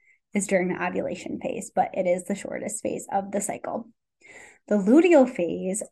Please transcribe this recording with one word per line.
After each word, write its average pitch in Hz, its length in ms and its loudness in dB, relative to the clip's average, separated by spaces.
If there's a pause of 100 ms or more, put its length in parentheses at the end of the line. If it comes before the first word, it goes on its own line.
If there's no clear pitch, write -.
(320)
is 196 140 -2
during 180 220 0
the 180 140 -4
ovulation 185 580 -6
phase, - 340 -8
but 185 180 0
it 185 140 -2
is 180 180 0
the 196 100 -4
shortest - 480 -8
phase - 300 -6
of 196 200 -2
the 196 100 -2
cycle. - 440 -8 (800)
The 208 80 2
luteal 269 520 8
phase, 185 640 -4